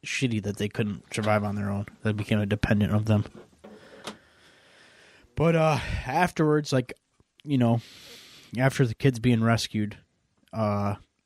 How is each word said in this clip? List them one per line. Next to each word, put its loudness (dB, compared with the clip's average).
shitty -2
that -6
they -2
couldn't -6
survive 0
on -4
their -4
own. -4
They 0
became 0
a 0
dependent 2
of 0
them. 2
But, 2
uh, 2
afterwards, 0
like, -2
you 0
know, 4
after 2
the -2
kids 0
being 2
rescued, 0
uh, -2